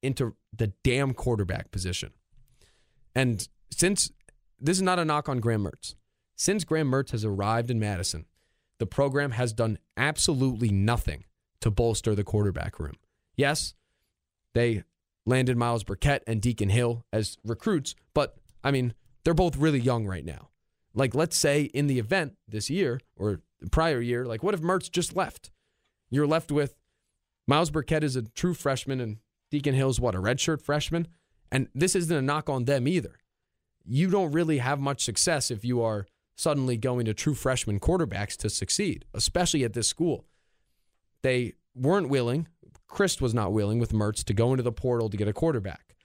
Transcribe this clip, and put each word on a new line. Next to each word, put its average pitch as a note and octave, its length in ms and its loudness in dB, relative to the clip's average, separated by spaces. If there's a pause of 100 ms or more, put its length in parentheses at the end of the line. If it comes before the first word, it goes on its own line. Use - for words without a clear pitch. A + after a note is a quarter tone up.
into B2+ 340 -2 (160)
the A2 220 -2 (100)
damn C3 300 2
quarterback G#2 560 -2
position. - 440 -6 (1000)
And B2 340 0 (220)
since, - 420 0 (480)
this E3 180 0
is F#3 40 0
not F3+ 180 2
a E3 60 2
knock D3+ 240 0
on B2+ 100 0
Graham A2 240 0
Mertz. - 320 -10 (400)
Since G3 280 0
Graham D#3 260 0
Mertz C3+ 220 0
has G#2+ 120 -2
arrived A2 460 0
in A#2 100 0
Madison, F#2 460 -4 (520)
the A2+ 80 -2
program C#3 460 0
has A#2 220 0
done A2 240 0 (180)
absolutely C3 720 0
nothing G2+ 560 0 (360)
to A#2 80 0
bolster A2 460 2
the G2+ 80 0
quarterback G2+ 560 -2
room. D2 160 -10 (400)
Yes, C#3+ 400 0 (800)
they A#2 300 2 (420)
landed B2+ 320 4
Myles A#2 260 0
Burkett C#3 440 0
and A2+ 140 -2
Deacon G#2+ 280 0
Hill A#2 440 0
as G#2+ 300 -2
recruits, F3 520 -2 (180)
but, C#3+ 240 0 (260)
I C#3 80 2
mean, B2+ 220 0 (300)
they're E3 100 4
both E3 240 2
really C#3+ 220 4
young A#2 260 0
right F2+ 200 -8
now. - 240 -12 (440)
Like, A#2 200 0
let's D#3 240 0
say D3 260 2
in C#3+ 240 0
the C3 120 2
event C#3+ 360 -2 (120)
this G#2+ 220 -6
year C#3 300 0 (160)
or G2 260 -2 (180)
the G2 100 -12
prior D#3 320 2
year, A#2+ 240 -2
like, A2+ 180 -6
what G#3 100 2
if E3 80 -4
Mertz F3 280 -2
just - 260 -4
left? - 360 -6 (580)
You're C#3+ 180 2
left D#3+ 240 0
with C#3+ 240 0 (720)
Myles D3+ 220 4
Burkett D#3 340 0
is C#3 120 0
a B2+ 80 -2
true F3 300 -2
freshman C3+ 460 -4
and A2 180 -6 (340)
Deacon C#3+ 220 0
Hill's, C3 260 2
what, A#2 160 0
a F#2+ 40 -2
redshirt C3 420 0
freshman? D#3 460 -2 (440)
And C3 220 0
this F3+ 220 0
isn't E3+ 200 0
a C#3 60 2
knock D3 280 -2
on C3 160 -2
them C3+ 220 2
either. E3 320 -2 (640)
You D3+ 240 2
don't F#3 220 2
really D#3+ 280 2
have C3+ 200 -2
much C#3 240 -2
success C#3 460 0
if A2 160 -6
you A#2+ 160 0
are G#2+ 240 -2 (300)
suddenly C3 420 0
going B2 280 -2
to G#2+ 80 0
true D3+ 200 -2
freshman A#2+ 460 -2
quarterbacks D3+ 580 -2
to - 120 -4
succeed, - 640 -2
especially E3 500 0
at A2 100 -2
this A2+ 140 -2
school. D#3+ 380 -2 (1000)
They B2+ 300 0 (220)
weren't D3 340 2
willing, C3+ 380 0 (400)
Chryst - 340 0
was A#2+ 120 2
not G#2 200 2
willing G#2+ 260 2
with A2+ 140 0
Mertz G#2+ 320 0
to A2+ 80 0
go A#2 180 4
into C3 120 0
the A#2+ 80 0
portal A#2 380 0
to G#2 80 -4
get G#2 100 0
a G#2 60 0
quarterback. A2+ 720 -4